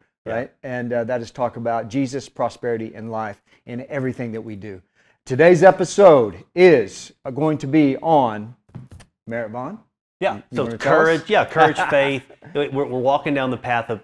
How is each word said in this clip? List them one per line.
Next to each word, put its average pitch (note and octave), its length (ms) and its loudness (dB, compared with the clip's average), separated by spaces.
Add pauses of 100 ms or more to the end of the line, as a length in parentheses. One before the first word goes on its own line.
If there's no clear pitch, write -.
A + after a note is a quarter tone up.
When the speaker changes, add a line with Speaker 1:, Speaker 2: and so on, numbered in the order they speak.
(260)
Speaker 1:
Yeah. A2+ 80 -8
Speaker 2:
right? A#2+ 180 -8 (100)
And, B2 300 -8
uh, A#2+ 120 -2
that A#2+ 180 -4
is A2+ 80 -14
talk A#2+ 260 -6
about A#2 320 -4
Jesus, C3 400 -6
prosperity, A#2 680 -6
and A2 160 -14
life A2 320 -8 (220)
in B2 240 -12
everything C3 440 -6
that A2 100 -10
we A2 120 -14
do. F#2+ 280 -16 (420)
Today's D#3 400 4
episode F3 800 6 (100)
is, C#3+ 580 4 (120)
uh, C3+ 60 -10
going D3 280 -2
to - 80 -10
be C#3 300 2
on A#2+ 580 -2 (720)
Merritt A2+ 240 -8
Vaughn. C3 280 -12 (420)
Speaker 1:
Yeah, - 140 -4
Speaker 2:
You, - 160 -16
you B2 60 -12
Speaker 1:
so C3+ 80 -2
Speaker 2:
wanna A#2 140 -8
tell C#3 140 0
us? D#3 140 6
Speaker 1:
courage, D#3+ 240 0
yeah, F#3+ 160 2
courage, D#3 340 2
Speaker 2:
<laughs> F3+ 100 -2
Speaker 1:
faith. C#3 400 0 (240)
We're, C#3+ 160 -2
we're C#3 140 -4
walking B2+ 480 -2
down C3+ 180 -2
the B2 60 -4
path A#2+ 320 -4
of, A2 160 -8